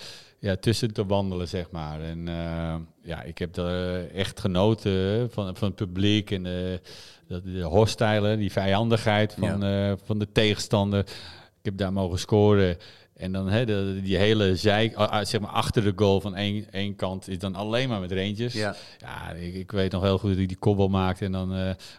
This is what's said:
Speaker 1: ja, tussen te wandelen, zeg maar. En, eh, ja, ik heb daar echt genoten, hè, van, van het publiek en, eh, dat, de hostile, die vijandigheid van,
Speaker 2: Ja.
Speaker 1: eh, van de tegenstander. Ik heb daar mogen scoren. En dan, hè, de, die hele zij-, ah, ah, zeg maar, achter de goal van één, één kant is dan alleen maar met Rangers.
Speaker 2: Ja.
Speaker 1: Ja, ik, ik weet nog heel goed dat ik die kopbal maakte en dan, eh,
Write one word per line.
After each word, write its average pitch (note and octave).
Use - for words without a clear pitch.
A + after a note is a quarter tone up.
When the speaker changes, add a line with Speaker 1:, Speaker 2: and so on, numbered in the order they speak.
Speaker 1:
ja, G2
tussen A2
te G#2+
wandelen, F#2+
zeg F2
maar. D#2
En, E2
eh, E2
ja, E2
ik D#2+
heb E2+
daar F2+
echt F#2
genoten, G2+
hè, G2+
van, F#2+
van G#2
het F2
publiek G#2
en, F#2
eh, F2+
dat, F2+
de F#2
hostile, G#2+
die G2+
vijandigheid G#2+
van, G2+
Speaker 2:
Ja. G2
Speaker 1:
eh, F#2+
van G#2+
de G#2
tegenstander. G2+
Ik -
heb F#2+
daar F#2+
mogen F#2
scoren. G#2
En F#2
dan, F#2+
hè, A2+
de, G2
die F#2+
hele G2+
zij-, G#2+
ah, G#2
ah, G#2
zeg G#2
maar, G#2+
achter A#2
de G2+
goal G2
van G2
één, G2+
één G2
kant F#2+
is F#2+
dan F#2+
alleen A2+
maar A2
met G#2+
Rangers. G#2
Speaker 2:
Ja. G#2
Speaker 1:
Ja, -
ik, F2
ik F#2+
weet F#2+
nog F#2
heel G2
goed G2+
dat F#2
ik F#2+
die F#2
kopbal G2+
maakte F#2+
en F#2+
dan, F#2
eh, F#2+